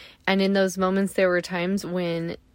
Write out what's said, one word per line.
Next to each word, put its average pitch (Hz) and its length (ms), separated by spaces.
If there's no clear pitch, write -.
And 196 140
in 196 100
those 190 260
moments, 190 360
there 190 160
were 180 120
times 185 440
when 170 500